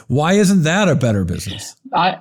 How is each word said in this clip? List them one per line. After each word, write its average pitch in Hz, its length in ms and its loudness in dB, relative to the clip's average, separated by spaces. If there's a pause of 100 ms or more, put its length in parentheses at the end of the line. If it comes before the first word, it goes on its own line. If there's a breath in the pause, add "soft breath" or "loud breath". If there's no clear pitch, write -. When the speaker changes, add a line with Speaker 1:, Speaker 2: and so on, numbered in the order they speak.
Speaker 1:
Why 151 260 0
isn't 196 300 4
that 185 240 2
a 147 60 2
better 110 300 0
business? 87 500 -8 (200)
Speaker 2:
I, 180 260 0